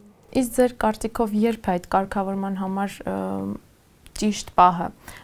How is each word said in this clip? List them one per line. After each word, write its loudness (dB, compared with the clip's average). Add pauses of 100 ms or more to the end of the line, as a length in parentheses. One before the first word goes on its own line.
(260)
Իսկ 0
ձեր 2
կարծիքով -2
ե՞րբ 2
է 0
այդ -2
կարգավորման -2
համար, -4
ը, -6 (1000)
ճիշտ -2
պահը։ 6 (360)